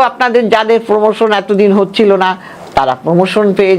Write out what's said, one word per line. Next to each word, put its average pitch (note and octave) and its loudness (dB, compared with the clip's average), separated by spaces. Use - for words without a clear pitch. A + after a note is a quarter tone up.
আপনাদের, B3 -2
যাদের A3 2
প্রমোশন G#3+ 0
এতদিন G3+ 0
হচ্ছিল G3 0
না, F#3 -2
তারা C3 0
প্রমোশন F#3 0
পেয়ে F#3+ 2